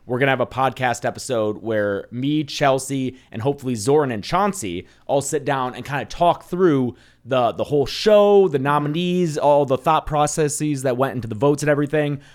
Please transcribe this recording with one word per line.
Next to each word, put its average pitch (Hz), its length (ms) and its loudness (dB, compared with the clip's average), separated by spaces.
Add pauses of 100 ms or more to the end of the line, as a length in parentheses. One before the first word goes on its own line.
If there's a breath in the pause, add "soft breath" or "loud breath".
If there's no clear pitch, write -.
we're 120 120 -4
gonna 135 140 2
have 127 80 0
a 120 60 0
podcast 127 580 -2
episode 110 580 -2
where 104 480 -2
me, 143 320 -2
Chelsea, 135 760 -2 (140)
and 110 120 -10
hopefully 131 340 -4
Zoran 131 340 2
and 104 140 -6
Chauncey 170 640 -4 (180 soft breath)
all 139 140 0
sit 139 240 -4
down 131 320 -4
and 120 80 -14
kinda 131 220 -6
talk - 400 0
through 147 500 2 (280 soft breath)
the, 120 280 0
the 110 120 -4
whole 139 220 0
show, 202 600 6
the 147 100 0
nominees, 147 800 0
all 143 280 4
the 135 120 0
thought 156 280 2
processes 147 760 -2
that 127 140 0
went 131 180 0
into 113 140 -6
the 113 80 -6
votes 143 260 2
and 151 80 0
everything. 147 500 0 (140 soft breath)